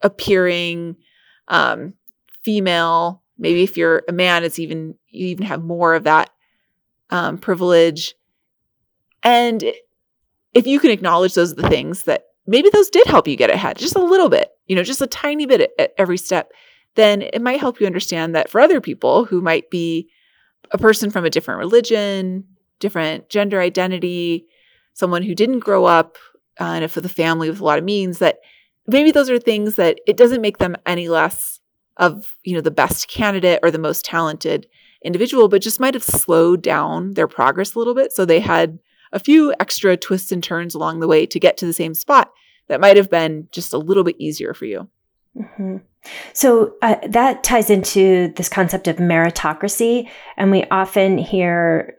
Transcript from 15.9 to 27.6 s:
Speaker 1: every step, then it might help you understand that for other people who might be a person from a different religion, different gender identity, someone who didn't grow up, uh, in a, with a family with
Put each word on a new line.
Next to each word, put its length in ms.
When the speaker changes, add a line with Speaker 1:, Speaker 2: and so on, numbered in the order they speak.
Speaker 1:
every 180
step, 360
then 280
it 200
might 180
help 180
you 80
understand 480
that 140
for 120
other 200
people 460
who 140
might 300
be 380
a 80
person 320
from 140
a 60
different 280
religion, 840
different 480
gender 320
identity, 880
someone 280
who 120
didn't 260
grow 240
up, 320
uh, 160
in 60
a, 120
with 100
a 40
family 400
with 120